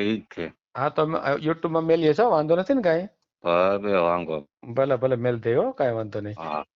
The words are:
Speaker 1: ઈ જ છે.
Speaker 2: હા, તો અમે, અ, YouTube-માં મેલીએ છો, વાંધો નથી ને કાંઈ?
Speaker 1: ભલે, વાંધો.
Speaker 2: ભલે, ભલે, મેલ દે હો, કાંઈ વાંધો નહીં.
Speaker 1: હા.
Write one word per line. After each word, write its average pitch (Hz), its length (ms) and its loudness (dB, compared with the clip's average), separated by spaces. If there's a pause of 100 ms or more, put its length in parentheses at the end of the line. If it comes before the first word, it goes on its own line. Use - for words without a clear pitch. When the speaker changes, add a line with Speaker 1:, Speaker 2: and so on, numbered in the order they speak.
Speaker 1:
ઈ 107 160 0
જ - 100 -14
છે. 87 180 -10 (260)
Speaker 2:
હા, 135 180 -2
તો 160 120 0
અમે, 156 160 0
અ, - 200 -2
YouTube-માં 160 480 -2
મેલીએ 160 280 4
છો, 208 160 4
વાંધો 156 260 2
નથી 190 200 2
ને 262 60 2
કાંઈ? 175 260 0 (360)
Speaker 1:
ભલે, 98 540 2
વાંધો. 85 400 0 (300)
Speaker 2:
ભલે, 135 300 0
ભલે, 131 180 0
મેલ 120 240 -2
દે 117 160 -2
હો, 170 180 2
કાંઈ 123 240 -2
વાંધો 107 240 -6
નહીં. 104 160 -10
Speaker 1:
હા. 78 240 -6 (140)